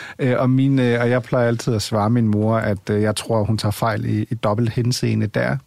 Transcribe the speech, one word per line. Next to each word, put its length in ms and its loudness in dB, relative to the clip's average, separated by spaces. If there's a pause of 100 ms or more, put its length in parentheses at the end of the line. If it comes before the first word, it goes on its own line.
(200)
Øh, 200 0
og 100 2
min, 300 4
øh, 220 2
og 80 2
jeg 140 2
plejer 240 2
altid 280 0
at 60 -2
svare 280 0
min 180 2
mor, 300 2
at, 320 -4
øh, 120 0
jeg 140 0
tror, 280 -2
hun 140 0
tager 140 -2
fejl 340 -2
i, 240 -2
i 60 -6
dobbelt 340 0
henseende 580 0
der, 400 -2